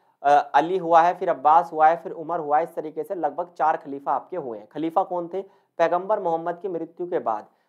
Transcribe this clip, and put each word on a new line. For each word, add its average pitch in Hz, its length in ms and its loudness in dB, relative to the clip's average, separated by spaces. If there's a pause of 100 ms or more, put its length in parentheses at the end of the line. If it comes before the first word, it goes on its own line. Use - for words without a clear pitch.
(240)
अ, 139 60 2
अली 147 480 4
हुआ 165 240 6
है, 175 160 2
फिर 180 120 -2
अब्बास 156 420 2
हुआ 156 160 4
है, 170 100 4
फिर 170 140 -12
उमर 165 280 -6
हुआ 147 180 0
है, 160 60 2
इस - 120 -10
तरीके 156 280 -8
से 190 120 -10
लगभग 156 320 -4 (100)
चार 160 200 0
खलीफा 143 360 -6
आपके 139 240 -6
हुए 127 200 -8
हैं। 104 100 -18
खलीफा 165 360 -2
कौन 180 240 -4
थे? 185 140 -8 (360)
पैगंबर 180 420 0
मोहम्मद 175 420 -4
की 208 60 -8
मृत्यु 170 400 -8
के 175 120 -2
बाद 110 260 -4 (240)